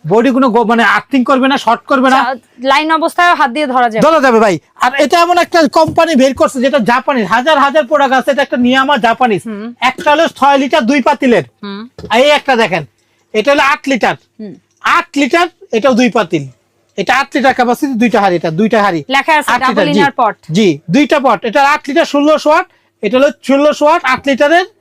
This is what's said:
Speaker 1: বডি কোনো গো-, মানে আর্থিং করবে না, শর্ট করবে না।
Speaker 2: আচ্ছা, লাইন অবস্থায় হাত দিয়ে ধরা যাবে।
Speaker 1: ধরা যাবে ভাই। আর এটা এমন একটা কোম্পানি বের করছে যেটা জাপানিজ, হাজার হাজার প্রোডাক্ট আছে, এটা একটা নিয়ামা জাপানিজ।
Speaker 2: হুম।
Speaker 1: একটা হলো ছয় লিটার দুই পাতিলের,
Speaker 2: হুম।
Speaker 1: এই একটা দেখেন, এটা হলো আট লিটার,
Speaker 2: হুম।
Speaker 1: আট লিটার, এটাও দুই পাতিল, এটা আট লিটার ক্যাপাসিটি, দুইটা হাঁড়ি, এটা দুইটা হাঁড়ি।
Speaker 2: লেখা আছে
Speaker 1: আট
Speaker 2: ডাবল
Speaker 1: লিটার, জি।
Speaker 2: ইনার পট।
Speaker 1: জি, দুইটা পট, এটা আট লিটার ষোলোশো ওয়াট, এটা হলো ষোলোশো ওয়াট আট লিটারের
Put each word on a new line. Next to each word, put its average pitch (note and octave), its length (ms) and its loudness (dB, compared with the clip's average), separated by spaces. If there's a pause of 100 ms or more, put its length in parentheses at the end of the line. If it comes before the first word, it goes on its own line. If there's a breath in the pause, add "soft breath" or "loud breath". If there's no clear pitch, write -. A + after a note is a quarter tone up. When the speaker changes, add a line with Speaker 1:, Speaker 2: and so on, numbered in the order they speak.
Speaker 1:
বডি A#3 220 2
কোনো C4 180 0
গো-, A#3 160 2
মানে A3+ 200 0
আর্থিং G#3 400 0
করবে C4 240 0
না, C#4 80 0
শর্ট - 280 -2
করবে C4 260 0
না। C4 60 2
Speaker 2:
আচ্ছা, B3+ 180 -2 (280)
লাইন D4 300 0
অবস্থায় E4+ 420 0
হাত C#4 160 0
দিয়ে D4 160 -2
ধরা B3 240 0
যাবে। A3 160 -2
Speaker 1:
ধরা D#4+ 140 4
যাবে B3+ 200 2
ভাই। G3 180 2 (220)
আর B3 140 0
এটা D4 260 2
এমন F4 180 2
একটা E4 340 2
কোম্পানি E4 420 2
বের C4 200 2
করছে C#4+ 260 -2
যেটা C#4 180 0
জাপানিজ, B3 480 0
হাজার B3+ 320 0
হাজার C#4 280 0
প্রোডাক্ট C#4 280 0
আছে, C4 160 0
এটা C#4 120 -2
একটা C4+ 140 -4
নিয়ামা C4+ 400 0
জাপানিজ। A3+ 500 0
Speaker 2:
হুম। A3+ 340 -12
Speaker 1:
একটা B3+ 300 -2
হলো D4+ 180 2
ছয় C#4 300 0
লিটার C#4 280 0
দুই C#4 160 0
পাতিলের, B3 400 0 (200)
Speaker 2:
হুম। G3+ 260 -14 (260)
Speaker 1:
এই C4+ 160 2
একটা C#4 260 0
দেখেন, F#3 260 -2 (500)
এটা G#3+ 200 0
হলো C#4+ 100 2
আট C#4 260 -2
লিটার, A3 260 -2 (260)
Speaker 2:
হুম। G#3 140 -16 (260)
Speaker 1:
আট D#4 360 -2
লিটার, D4 300 0 (260)
এটাও B3+ 220 0
দুই A#3+ 160 2
পাতিল, F#3+ 340 -4 (520)
এটা G3 180 -4
আট C4+ 200 -2
লিটার C4 200 0
ক্যাপাসিটি, B3 400 -2
দুইটা A3+ 260 0
হাঁড়ি, F#3+ 160 0
এটা E3+ 140 -4
দুইটা G#3 320 0
হাঁড়ি। F3+ 260 -2
Speaker 2:
লেখা C4+ 260 0
আছে D4 180 0
Speaker 1:
আট B3 80 -2
Speaker 2:
ডাবল B3+ 120 0
Speaker 1:
লিটার, - 220 0
জি। G#3+ 60 2
Speaker 2:
ইনার C#4 160 0
পট। A3 200 -2 (160)
Speaker 1:
জি, F3 260 0 (120)
দুইটা C#4+ 300 2
পট, B3 240 0
এটা A#3 180 0
আট D4 260 0
লিটার C#4+ 160 0
ষোলোশো D4 460 0
ওয়াট, F4+ 160 0 (360)
এটা G#3+ 160 -2
হলো C#4+ 120 2 (120)
ষোলোশো C#4+ 420 0
ওয়াট E4 200 2
আট B3+ 220 -2
লিটারের D4 400 0 (140)